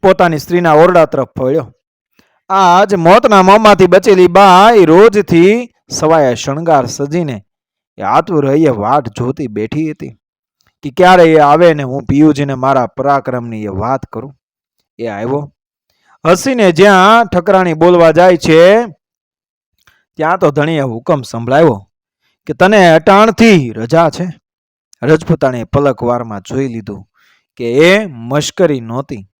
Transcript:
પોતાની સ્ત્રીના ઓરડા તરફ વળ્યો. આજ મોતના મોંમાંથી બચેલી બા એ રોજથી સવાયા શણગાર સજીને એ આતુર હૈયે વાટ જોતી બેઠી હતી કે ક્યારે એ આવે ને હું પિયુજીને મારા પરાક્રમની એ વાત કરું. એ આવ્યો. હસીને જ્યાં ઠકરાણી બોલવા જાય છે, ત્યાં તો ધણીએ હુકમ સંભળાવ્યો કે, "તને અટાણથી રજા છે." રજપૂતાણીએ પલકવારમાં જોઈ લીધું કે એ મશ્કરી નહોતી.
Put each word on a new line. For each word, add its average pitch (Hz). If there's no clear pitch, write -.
પોતાની 175
સ્ત્રીના 170
ઓરડા 165
તરફ 139
વળ્યો. 135
આજ 190
મોતના 190
મોંમાંથી 196
બચેલી 185
બા 190
એ 190
રોજથી 202
સવાયા 156
શણગાર 147
સજીને 143
એ 110
આતુર 143
હૈયે 151
વાટ 117
જોતી 123
બેઠી 110
હતી 147
કે 143
ક્યારે 180
એ 160
આવે 156
ને 147
હું 131
પિયુજીને 143
મારા 131
પરાક્રમની 123
એ 104
વાત 107
કરું. 135
એ 117
આવ્યો. 123
હસીને 196
જ્યાં 202
ઠકરાણી 180
બોલવા 165
જાય 175
છે, 180
ત્યાં 160
તો 165
ધણીએ 151
હુકમ 131
સંભળાવ્યો 120
કે, 151
"તને 190
અટાણથી 196
રજા 135
છે." 180
રજપૂતાણીએ 147
પલકવારમાં 120
જોઈ 135
લીધું 104
કે 120
એ 180
મશ્કરી 139
નહોતી. 113